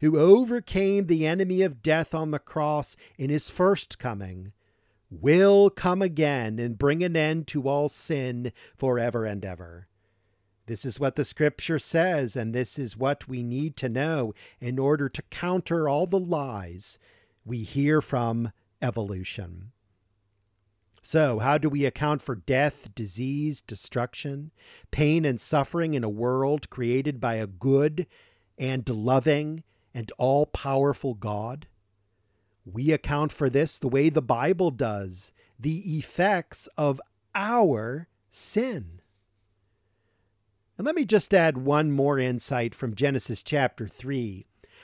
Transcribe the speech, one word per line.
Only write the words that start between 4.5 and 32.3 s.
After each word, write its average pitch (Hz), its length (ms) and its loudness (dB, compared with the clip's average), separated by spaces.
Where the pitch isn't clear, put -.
will 190 580 8
come 190 320 0
again 143 560 0
and 120 200 -4
bring 147 260 2
an 175 140 0
end 160 300 0
to 139 200 -2
all 143 220 2
sin 127 640 -4
forever 120 500 0
and 101 180 -4
ever. 87 440 -12
This 117 180 -8
is 127 140 -6
what 139 160 0
the 139 100 -2
scripture 147 540 -2
says, 160 560 0
and 113 180 -4
this 123 260 -4
is 117 160 -8
what 131 320 -4
we 127 160 -6
need 135 340 -4
to 131 120 -4
know 131 440 -2
in 123 180 -4
order 143 300 2
to - 140 -10
counter 170 680 -2
all 147 180 0
the 190 120 0
lies 120 800 -6
we 113 200 -6
hear 143 380 2
from 117 500 -2
evolution. 98 920 -6
So, 143 380 2
how 135 180 2
do 151 120 0
we 143 160 0
account 147 360 0
for 131 140 -6
death, 131 580 -2
disease, 131 680 -6
destruction, 139 880 -8
pain, 156 340 2
and 127 160 0
suffering 160 540 0
in 123 80 -2
a 110 60 -2
world 131 600 0
created 131 500 -2
by 117 160 -2
a 110 120 -4
good 139 580 2
and 131 300 -4
loving 143 760 0
and 113 280 -10
all-powerful 139 960 0
God? 107 500 -8